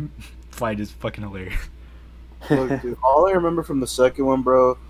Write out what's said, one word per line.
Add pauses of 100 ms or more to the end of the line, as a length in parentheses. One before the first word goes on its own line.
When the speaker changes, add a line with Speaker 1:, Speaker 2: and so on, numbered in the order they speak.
(500)
Speaker 1:
fight
is
fucking
hilarious. (960)
Speaker 2:
Look,
Speaker 3:
<laughs>
Speaker 2:
dude,
all
I
remember
from
the
second
one,
bro, (140)